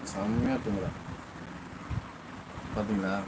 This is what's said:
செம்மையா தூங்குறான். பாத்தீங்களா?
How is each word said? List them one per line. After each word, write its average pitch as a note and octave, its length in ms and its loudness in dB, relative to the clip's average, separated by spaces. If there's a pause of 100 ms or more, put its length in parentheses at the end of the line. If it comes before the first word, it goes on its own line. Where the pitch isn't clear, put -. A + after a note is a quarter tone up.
செம்மையா A#2 520 4 (100)
தூங்குறான். G2 320 2 (1800)
பாத்தீங்களா? G2+ 380 4 (140)